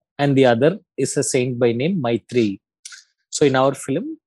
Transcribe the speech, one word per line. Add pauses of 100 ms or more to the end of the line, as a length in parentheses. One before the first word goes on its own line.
(200)
and
the
other (180)
is
a
saint
by
name
Maitreyi. (720)
So
in
our
film,